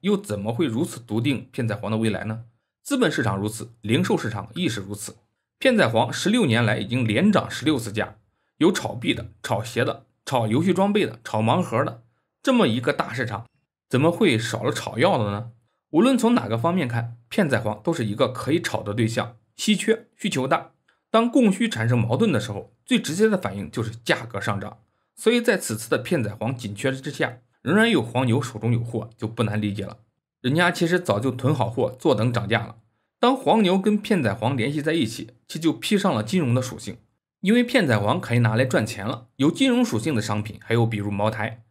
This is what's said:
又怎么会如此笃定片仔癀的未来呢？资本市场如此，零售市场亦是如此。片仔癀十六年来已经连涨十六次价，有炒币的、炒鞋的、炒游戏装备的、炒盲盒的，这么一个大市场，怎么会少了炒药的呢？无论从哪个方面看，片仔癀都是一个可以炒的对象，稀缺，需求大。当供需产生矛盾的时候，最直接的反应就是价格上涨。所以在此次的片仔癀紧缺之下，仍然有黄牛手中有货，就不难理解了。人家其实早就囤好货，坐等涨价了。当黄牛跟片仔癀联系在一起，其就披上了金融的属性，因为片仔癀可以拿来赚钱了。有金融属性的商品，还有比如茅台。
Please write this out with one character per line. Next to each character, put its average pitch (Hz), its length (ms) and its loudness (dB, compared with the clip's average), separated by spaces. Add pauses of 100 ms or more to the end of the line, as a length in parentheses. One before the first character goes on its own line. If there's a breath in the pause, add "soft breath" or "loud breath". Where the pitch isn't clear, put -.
又 196 160 2
怎 104 240 -6
么 107 140 -4
会 160 100 0
如 113 220 -2
此 - 120 -10
笃 107 220 -4
定 120 320 -2
片 120 160 -2
仔 104 60 -2
癀 98 160 -6
的 110 80 -2
未 113 100 0
来 98 160 -4
呢？ 110 200 -8 (380)
资 277 140 -4
本 220 160 2
市 - 100 -2
场 98 140 0
如 98 100 -2
此， - 260 -10 (100)
零 120 200 0
售 185 140 0
市 - 140 -4
场 98 240 -8
亦 175 120 -2
是 117 140 -6
如 95 140 -12
此。 - 220 -12 (420)
片 254 180 4
仔 175 120 6
癀 117 220 2
十 - 200 -2
六 226 160 4
年 117 180 4
来 110 140 2
已 113 80 -6
经 117 200 0
连 127 240 4
涨 180 200 2
十 - 160 -8
六 151 120 2
次 113 140 -8
价， 104 240 -4 (400)
有 170 160 4
炒 - 220 -6
币 120 180 -2
的、 - 200 -10 (100)
炒 117 200 -2
鞋 117 220 -2
的、 - 220 -6 (180)
炒 123 220 0
游 117 160 2
戏 185 100 2
装 196 180 2
备 208 140 2
的、 - 180 -6
炒 110 200 -2
盲 113 180 4
盒 117 240 0
的， - 180 -8 (400)
这 - 80 0
么 233 160 4
一 120 140 0
个 139 140 0
大 - 180 -6
市 120 140 -4
场， 107 180 -8 (420)
怎 127 140 2
么 160 100 4
会 170 280 4
少 117 240 -4
了 120 100 0
炒 - 240 -8
药 156 220 2
的 104 120 0
呢？ 107 200 -6 (400)
无 151 100 2
论 254 160 6
从 233 180 4
哪 - 140 0
个 110 80 -2
方 165 180 0
面 156 140 0
看， 117 300 -4 (100)
片 196 180 2
仔 123 140 2
癀 104 220 -4
都 165 100 0
是 131 140 -2
一 101 80 -2
个 123 140 2
可 - 240 -4
以 175 100 2
炒 - 200 -4
的 104 120 -6
对 110 120 2
象， 113 300 -4 (180)
稀 208 220 0
缺， 220 300 -2 (100)
需 208 140 -4
求 131 180 -2
大。 156 220 0 (400)
当 233 200 4
供 233 220 6
需 226 160 0
产 117 180 -2
生 120 120 4
矛 113 180 2
盾 214 160 4
的 113 80 2
时 - 100 -4
候， 101 220 -10 (140)
最 254 120 4
直 143 160 -4
接 208 140 4
的 214 80 0
反 98 180 -4
应 92 160 -8
就 120 120 -4
是 117 80 -6 (140)
价 123 200 0
格 107 160 -10
上 101 180 -2
涨。 101 200 -10 (360)
所 - 160 0
以 240 120 4
在 233 160 2
此 214 180 -6
次 - 140 -10
的 143 80 2
片 120 260 -2
仔 104 60 -4
癀 110 240 -6
紧 104 200 -8
缺 135 160 -2
之 135 200 -8
下， 135 300 -6 (200)
仍 156 160 0
然 226 140 4
有 180 100 2
黄 127 240 -2
牛 117 160 2
手 113 180 -8
中 113 140 0
有 117 80 0
货， - 380 -8
就 107 100 -6
不 - 140 -4
难 107 180 -2
理 104 140 -2
解 98 100 -8
了。 - 140 -14 (420)
人 127 140 0
家 175 160 2
其 175 160 0
实 175 120 2
早 104 220 0
就 131 100 0
囤 123 240 0
好 113 140 0
货， - 300 -2
坐 151 160 2
等 113 180 0
涨 98 160 -4
价 107 120 2
了。 - 160 -12 (420)
当 262 180 4
黄 220 260 4
牛 190 160 4
跟 208 200 2
片 196 240 0
仔 110 100 0
癀 117 240 -2
联 123 160 0
系 151 80 -4
在 151 140 -2
一 165 100 2
起， - 300 -8 (120)
其 - 120 -10
就 160 160 2
披 202 240 0
上 190 160 2
了 107 80 0
金 180 180 0
融 120 140 2
的 127 80 2
属 - 160 -10
性， - 180 -12 (440)
因 190 120 2
为 240 100 6
片 240 240 2
仔 123 80 4
癀 107 240 2
可 123 160 -4
以 120 40 4
拿 110 180 4
来 123 80 4
赚 123 220 0
钱 98 200 -8
了。 139 200 -6 (100)
有 139 140 4
金 262 180 2
融 247 160 4
属 226 140 0
性 135 160 -2
的 107 80 0
商 104 200 -2
品， 104 220 -12
还 - 80 -4
有 117 140 4
比 113 100 -2
如 101 140 -4
茅 101 200 0
台。 107 400 -6